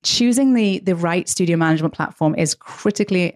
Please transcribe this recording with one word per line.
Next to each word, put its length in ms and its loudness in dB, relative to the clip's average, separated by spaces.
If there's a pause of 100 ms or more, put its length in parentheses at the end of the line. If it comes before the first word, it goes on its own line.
Choosing 500 2
the, 260 2
the 140 0
right 340 -2
studio 280 0
management 380 0
platform 420 -2
is 180 -2
critically 800 -2